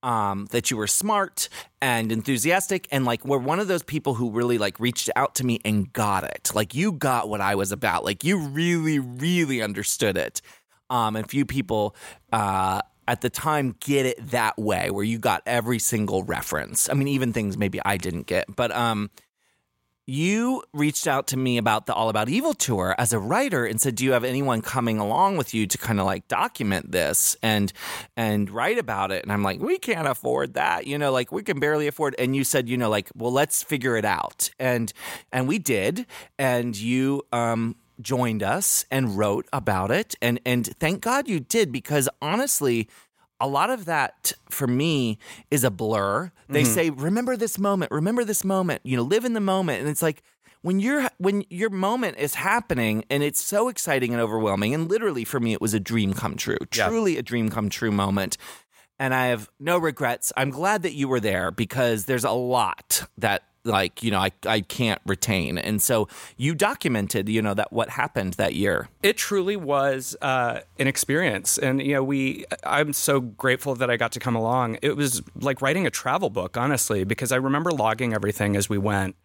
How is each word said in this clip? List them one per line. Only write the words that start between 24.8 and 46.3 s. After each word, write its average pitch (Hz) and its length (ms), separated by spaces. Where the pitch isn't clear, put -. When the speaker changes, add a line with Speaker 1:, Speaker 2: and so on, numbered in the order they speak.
Speaker 1:
along 160 380
with - 160
you 110 120
to - 120
kinda, 104 260
like, 95 240
document 202 640
this - 500
and, 104 300
and 107 320
write 135 280
about 98 360
it?" 92 100
And 104 80
I'm 104 120
like, 98 180
"We 339 160
can't 175 300
afford 131 480
that. 165 320
You 143 100
know, 143 160
like, 127 180
we - 100
can 147 160
barely 151 300
afford," 143 320
and 127 160
you 139 80
said, 127 240
you 123 80
know, 123 140
like, 104 260
"Well, 117 160
let's 139 320
figure 127 320
it 110 100
out." - 440
And, 123 320
and 127 160
we 170 100
did. 143 480
And 123 380
you, 127 560
um, 117 440
joined 117 420
us 143 480
and 127 260
wrote 104 360
about 98 380
it. 175 300
And, 120 240
and 123 200
thank 175 200
God 269 300
you 180 100
did, 190 320
because 135 380
honestly, 143 680
a 131 80
lot 139 220
of 233 160
that 151 480
for - 180
me 127 520
is 139 120
a 127 80
blur. 107 600